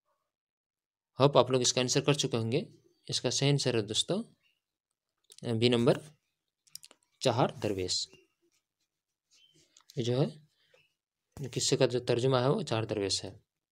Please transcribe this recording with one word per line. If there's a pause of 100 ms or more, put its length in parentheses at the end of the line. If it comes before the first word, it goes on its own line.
(1200)
होप
आप
लोग
इसका
आंसर
कर
चुके
होंगे। (420)
इसका
सही
आंसर
है
दोस्तों (1400)
बी
नंबर (1200)
चार
दरवेश। (1900)
ये
जो
है (1000)
किस्से
का
जो
तर्जुमा
है
वो
चार
दरवेश
है। (280)